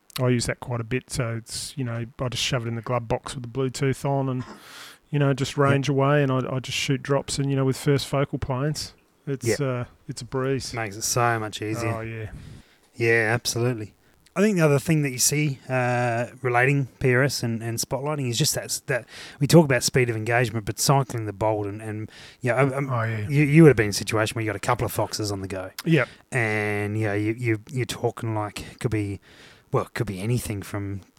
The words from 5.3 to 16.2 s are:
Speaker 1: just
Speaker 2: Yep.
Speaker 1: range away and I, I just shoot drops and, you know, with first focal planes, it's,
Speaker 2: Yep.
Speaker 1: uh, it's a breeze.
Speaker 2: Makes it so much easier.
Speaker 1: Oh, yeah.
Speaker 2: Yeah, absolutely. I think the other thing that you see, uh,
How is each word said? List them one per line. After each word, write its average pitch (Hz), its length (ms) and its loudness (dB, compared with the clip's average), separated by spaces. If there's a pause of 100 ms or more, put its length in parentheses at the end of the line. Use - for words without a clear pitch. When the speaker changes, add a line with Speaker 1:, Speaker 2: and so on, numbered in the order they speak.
Speaker 1:
just 131 180 -2
Speaker 2:
Yep. - 60 -6
Speaker 1:
range 139 320 4
away 143 340 4
and 135 80 2
I, 131 60 2 (180)
I 131 40 -2
just - 180 -6
shoot 131 260 -2
drops - 340 -2
and, 139 120 0
you 139 60 0
know, 135 100 2
with 131 120 2
first 139 300 2
focal 139 320 -2
planes, 139 540 -4 (340)
it's, 139 180 -6
Speaker 2:
Yep. 113 160 2
Speaker 1:
uh, 127 220 -2 (240)
it's 139 140 -12
a 127 40 -12
breeze. 131 480 -4
Speaker 2:
Makes 110 220 -6
it 110 80 -8
so 117 360 2
much 107 220 -8
easier. 113 340 -4
Speaker 1:
Oh, 113 60 -8
yeah. 113 300 -10 (640)
Speaker 2:
Yeah, 117 380 4
absolutely. 117 600 -2 (440)
I 180 40 2
think 208 160 4
the 165 80 4
other 143 140 4
thing 156 240 2
that 139 80 -2
you 127 60 -8
see, 143 420 0 (100)
uh, 123 580 0 (140)